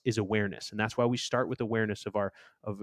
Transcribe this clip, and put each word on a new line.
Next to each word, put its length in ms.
is 120
awareness. 540
And 80
that's 160
why 80
we 140
start 320
with 100
awareness 460
of 100
our, 160
of, 200